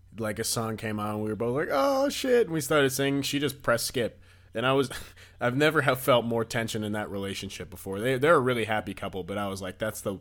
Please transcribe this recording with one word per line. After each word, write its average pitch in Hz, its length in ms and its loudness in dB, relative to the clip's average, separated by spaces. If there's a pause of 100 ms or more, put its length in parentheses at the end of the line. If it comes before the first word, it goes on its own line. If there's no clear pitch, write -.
(180)
like, 107 220 -4
a 113 40 -2
song 110 340 -4
came 107 220 -4
on, 107 220 -4
we 107 80 -2
were 107 60 -2
both 117 200 -2
like, 156 160 -2
"Oh, 277 380 2
shit," 240 380 2
and 165 60 -6
we 160 80 0
started 139 280 4
singing. 139 320 0
She 139 160 -2
just 139 240 -2
pressed 117 240 0
skip, - 340 -2 (360)
and 113 100 0
I 131 80 4
was, 135 160 2 (260)
<laughs> - 260 -16
I've 123 140 2
never 151 260 4
have 131 180 4
felt 120 260 4
more 117 180 0
tension 110 400 -4
in 104 100 -4
that 104 180 -4
relationship 98 580 -8
before. 95 300 -8
They, 127 180 0
they're 147 180 6
a 147 40 6
really 123 260 2
happy 104 300 -2
couple, 95 280 -6
but 98 140 -6
I 101 100 -2
was 95 140 -6
like, 92 160 -8
"That's 110 240 -4
the, 98 200 -2